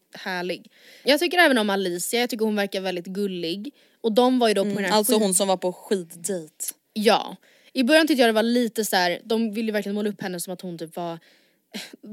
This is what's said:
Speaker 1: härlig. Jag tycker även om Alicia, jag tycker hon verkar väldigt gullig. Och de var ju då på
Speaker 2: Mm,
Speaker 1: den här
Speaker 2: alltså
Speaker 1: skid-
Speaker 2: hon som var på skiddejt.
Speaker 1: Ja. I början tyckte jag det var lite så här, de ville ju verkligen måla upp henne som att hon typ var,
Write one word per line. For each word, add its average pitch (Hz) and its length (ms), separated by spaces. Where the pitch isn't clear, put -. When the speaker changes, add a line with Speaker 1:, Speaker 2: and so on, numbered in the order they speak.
Speaker 1:
härlig. 180 580
Jag 277 160
tycker 349 180
även 294 200
om 208 120
Alicia, 190 500
jag 240 100
tycker 220 140
hon 214 120
verkar 202 240
väldigt 180 260
gullig. 190 680
Och 233 120
de 247 260
var 233 100
ju 208 60
då 196 80
på 208 80
Speaker 2:
Mm, 202 120
Speaker 1:
den - 20
här 196 140
Speaker 2:
alltså 214 140
Speaker 1:
skid- 220 100
Speaker 2:
hon 190 120
som 196 140
var 190 80
på 180 160
skiddejt. 170 920
Speaker 1:
Ja. 202 440
I 262 120
början 311 220
tyckte 294 160
jag 233 60
det 226 40
var 220 100
lite 233 420
så 202 120
här, 180 280
de 226 300
ville 226 120
ju 214 60
verkligen 202 220
måla 208 140
upp 202 140
henne 180 180
som 185 120
att 175 80
hon 175 180
typ 160 180
var, 170 220